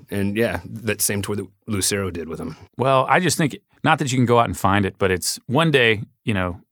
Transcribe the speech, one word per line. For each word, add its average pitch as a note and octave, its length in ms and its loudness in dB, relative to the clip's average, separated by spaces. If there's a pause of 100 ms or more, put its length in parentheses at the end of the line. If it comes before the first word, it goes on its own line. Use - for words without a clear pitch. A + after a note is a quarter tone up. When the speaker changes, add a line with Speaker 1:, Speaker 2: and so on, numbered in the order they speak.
Speaker 1:
And G2+ 260 -2
yeah, G#2 300 -2
that A2 360 -6
same G2+ 200 -2
tour G2+ 140 -6
that G2+ 100 -6 (220)
Lucero G2 420 -2
did E2+ 180 -10
with D#2+ 120 -10
him. E2 160 -10 (220)
Speaker 2:
Well, C3 300 2
I D3 120 4
just F3 180 0
think, D#3 200 0 (260)
not D3+ 160 4
that C#3+ 120 -2
you B2+ 60 0
can B2 80 4
go A#2+ 140 6
out A#2 60 4
and G2 120 -4
find G2+ 280 2
it, F#2 120 -4
but G2 140 2
it's - 340 -4
one D#3+ 240 2
day, A#2 320 4 (220)
you A#2 100 -2
know, F2+ 260 -4 (120)